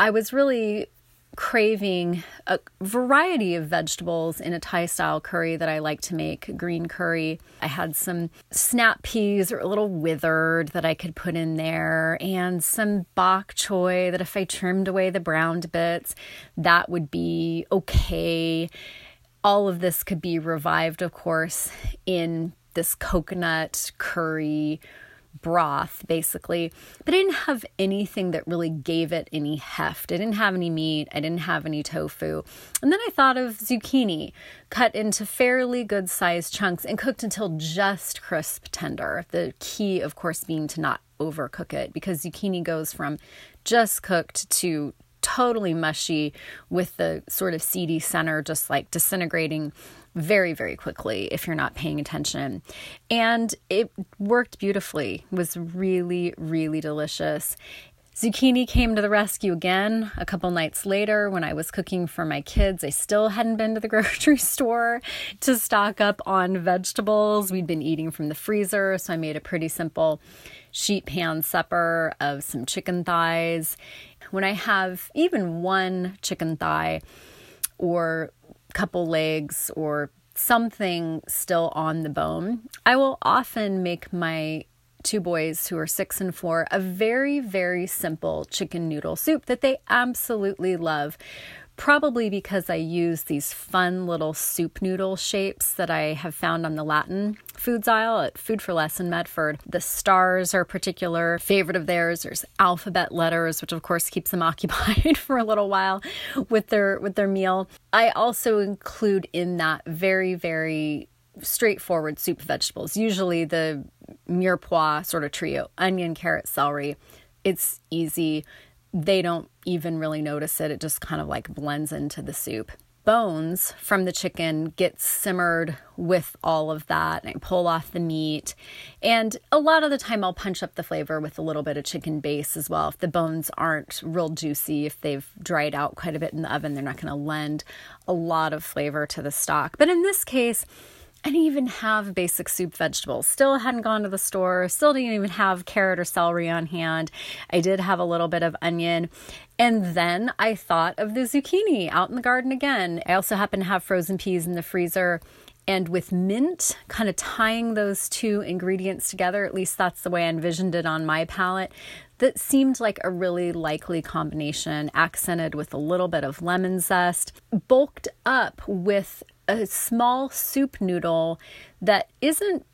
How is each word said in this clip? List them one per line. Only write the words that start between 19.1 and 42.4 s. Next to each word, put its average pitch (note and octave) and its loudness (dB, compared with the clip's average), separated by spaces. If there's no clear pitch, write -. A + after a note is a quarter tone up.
All G3+ 6
of F3+ -2
this F3 0
could E3+ -4
be E3 -2
revived, D#3+ 0
of F3 -2
course, E3 -2
in E3 -2
this E3 -2
coconut E3 -2
curry D#3 -2
broth, D#3+ 0
basically. E3 -2
But D#4 2
I F#4 6
didn't F#4+ 4
have C4 -2
anything G3 0
that D#3+ -4
really E3 0
gave E3 0
it E3 -4
any D3+ -2
heft. - -4
I F3 -2
didn't G#3+ -2
have G#3 2
any F3 0
meat. D#3 -2
I D3+ -4
didn't E3 -4
have D#3+ -2
any D3+ -4
tofu. D#3 -6
And C#4 6
then G4 2
I F#4 -2
thought C4 6
of A#3+ -4
zucchini, A3 0
cut A#3 2
into G#3+ -2
fairly B3 2
good-sized F#3 -2
chunks F3+ -2
and G3+ -4
cooked A#3+ -2
until G#3 -4
just F3+ -2
crisp - -6
tender. - -6
The E3+ -2
key, G3 -2
of D3+ -6
course, - -6
being D#3 -4
to - -6
not D3 -2
overcook D3+ -6
it, C#3+ -4
because E3 -4
zucchini F3+ -4